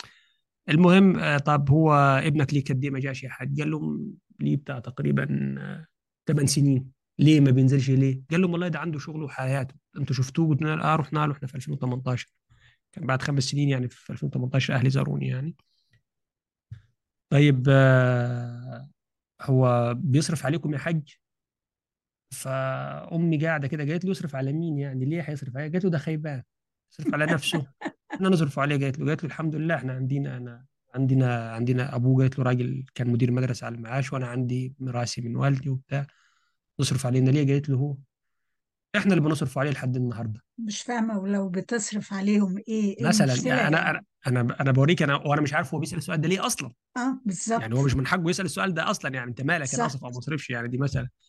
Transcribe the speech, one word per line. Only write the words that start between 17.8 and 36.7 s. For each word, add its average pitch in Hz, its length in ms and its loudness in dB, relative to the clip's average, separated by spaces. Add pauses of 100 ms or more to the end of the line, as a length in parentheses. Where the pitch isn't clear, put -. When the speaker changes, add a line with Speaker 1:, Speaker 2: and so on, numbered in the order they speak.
Speaker 1:
هو 123 560 4
بيصرف 147 480 0
عليكم 147 280 -2
يا 143 60 -4
حاج؟ 165 220 -2 (1300)
فأمي 139 1120 -2
قاعدة 151 220 -2
كده، 151 160 -4
قالت 165 220 -2
له: 190 60 0
"يصرف 170 240 -6
على 135 180 -2
مين 160 240 -2
يعني؟ 135 280 -4
ليه 160 160 -2
هيصرف 139 360 -8
عليك؟" 151 140 -8
قالت 180 140 -2
له: 185 60 2
"ده 165 60 0
خيبان، 151 460 -6 (480)
يصرف - 220 -4
على 151 120 2
نفسه، 160 400 -2 (240)
Speaker 2:
<laughs> - 240 -16
Speaker 1:
احنا 190 160 0
نصرف 156 300 2
عليه." 143 200 2
قالت 139 200 -2
له، 143 60 -4
قالت 151 180 -2
له: 165 40 -6
"الحمد 156 280 -4
لله، 160 200 -2
احنا 131 180 -6
عندنا، 131 440 -4
أنا 123 280 -14 (300)
عندنا، 127 560 2
عندنا 123 440 -2
أبوه." 131 260 4
قالت 131 180 2
له: 127 60 0
"راجل 127 400 0 (100)
كان 120 140 -2
مدير 120 220 2
مدرسة 123 340 -2
على 117 100 -10
المعاش، 120 380 -4
وأنا 127 140 -4
عندي 127 520 -4
ميراثي 123 420 -6
من 120 140 -6
والدي 135 340 0
وبتاع، 135 380 -6 (720)